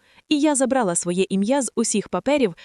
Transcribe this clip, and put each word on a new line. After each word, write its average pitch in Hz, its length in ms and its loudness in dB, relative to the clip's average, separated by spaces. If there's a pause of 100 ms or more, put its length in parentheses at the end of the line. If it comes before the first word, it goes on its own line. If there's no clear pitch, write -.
(280)
І 294 120 0
я 294 140 4
забрала 247 400 0
своє 180 340 -2
ім'я 214 340 0
з 214 120 -8
усіх 226 340 -2
паперів, 262 460 0 (100)